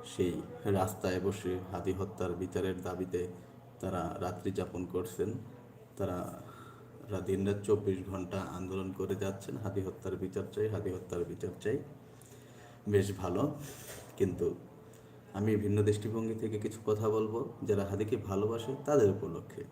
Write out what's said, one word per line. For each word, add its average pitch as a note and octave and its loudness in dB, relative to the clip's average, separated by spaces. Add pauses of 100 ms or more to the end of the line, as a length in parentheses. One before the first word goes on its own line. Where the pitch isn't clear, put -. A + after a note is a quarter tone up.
(160)
সেই E2+ 2 (240)
রাস্তায় F#2+ 2
বসে F#2 0 (140)
হাদি F#2 0
হত্যার F#2 -2
বিচারের F2+ 0
দাবিতে F2+ -2 (520)
তারা F2+ 0
রাত্রি F#2 -2
যাপন F2+ -2
করছেন। F#2 -2 (640)
তারা F#2 -2 (680)
রা-, F#2+ 0
দিনরাত G2 2
চব্বিশ F#2+ 2
ঘন্টা F#2 -2
আন্দোলন F#2+ -4
করে F#2+ -2
যাচ্ছেন, G2 -4
"হাদি G2+ -2
হত্যার F#2 -4
বিচার F#2+ -2 (100)
চাই, G#2+ 2
হাদি F#2+ 0
হত্যার F2 -2
বিচার F2 -4 (100)
চাই।" G#3 2 (1080)
বেশ G2+ 6
ভালো, F#2+ 2 (600)
কিন্তু F2+ 2 (800)
আমি G#2+ 4
ভিন্ন G#2 4
দৃষ্টিভঙ্গি A2 2
থেকে G#2+ -2
কিছু G#2 -4
কথা G#2+ 4
বলবো, A2 2 (160)
যারা G2 4
হাদিকে G#2 2
ভালোবাসে G#2+ 0
তাদের C3 8
উপলক্ষে। - -4